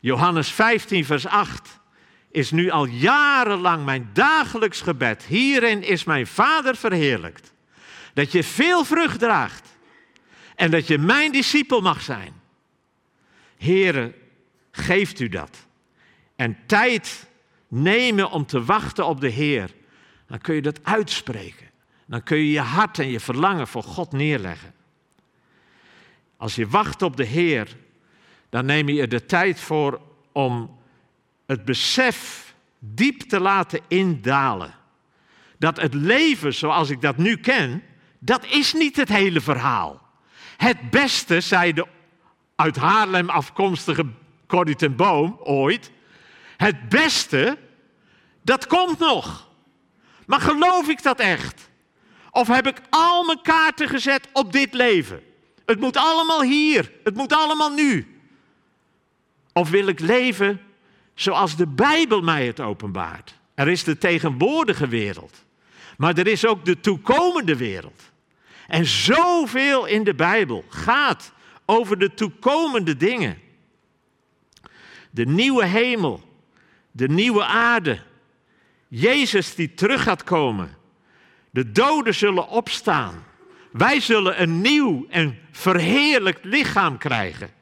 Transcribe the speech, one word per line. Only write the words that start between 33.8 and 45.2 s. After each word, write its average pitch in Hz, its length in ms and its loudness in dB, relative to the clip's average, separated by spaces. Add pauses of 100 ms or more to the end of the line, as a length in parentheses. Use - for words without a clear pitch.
indalen. 135 840 0 (840)
Dat 160 220 0
het 135 140 -2
leven 196 600 0
zoals 151 360 0
ik 135 100 -6
dat 135 160 0
nu 196 200 2
ken, 185 460 -2 (360)
dat 247 260 -2
is 285 280 -2
niet 311 240 0
het 285 120 0
hele 196 320 2
verhaal. 117 680 -4 (480)
Het 131 340 0
beste, 240 500 2
zei 175 320 2
de 160 140 -2 (680)
uit 156 200 2
Haarlem 185 520 2
afkomstige 170 800 -2 (400)
Corrie 170 300 2
ten 135 200 0
Boom 175 440 2